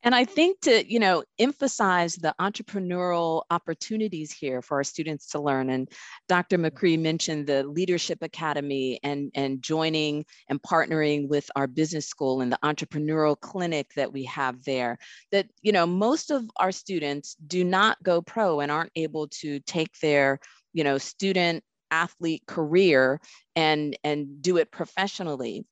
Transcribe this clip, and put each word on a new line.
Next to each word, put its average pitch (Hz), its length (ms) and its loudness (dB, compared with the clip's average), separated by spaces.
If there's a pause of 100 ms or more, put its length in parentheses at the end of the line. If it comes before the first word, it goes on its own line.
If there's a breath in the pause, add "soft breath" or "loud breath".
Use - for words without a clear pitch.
And 240 100 6
I 247 120 6
think 349 360 2
to, 226 280 4
you 226 100 2
know, 185 240 4 (160)
emphasize 196 760 2
the 165 240 -2
entrepreneurial 180 1080 -2
opportunities 175 800 -4
here 131 300 -6
for 143 160 -4
our 139 60 0
students 156 460 -6
to 147 120 -6
learn. 135 300 0
And 131 180 -4 (400 loud breath)
Doctor 180 280 2
McCree 165 420 2
mentioned 160 480 -2
the 139 160 2
Leadership 170 580 -2
Academy 143 840 -4
and, 143 300 -4
and 135 280 -2
joining 156 600 0 (260 soft breath)
and 143 120 -2
partnering 151 640 0
with 143 280 -2
our 139 120 0
business 151 400 -2
school 131 340 -2
and 123 120 0
the - 100 -2
entrepreneurial 151 760 0
clinic 170 580 -6
that 139 180 -2
we 135 120 -8
have 127 380 -6
there, 127 360 -2 (320 loud breath)
that, 202 160 2 (140)
you 214 100 2
know, 175 160 4
most 214 420 0
of 254 280 -2
our 185 140 2
students 151 640 -6 (120)
do 180 180 0
not 190 380 2
go 175 180 2
pro 175 400 0
and 143 100 -2
aren't 160 240 -2
able 156 320 -4 (140)
to 143 200 -6
take - 380 -4
their, 139 400 2 (340 loud breath)
you 160 100 -2
know, 139 160 2
student 180 640 0 (260)
athlete 165 580 -2
career 151 720 4 (360 loud breath)
and, 151 480 2
and 147 380 -4
do 175 160 2
it 160 140 2
professionally. 156 1000 -6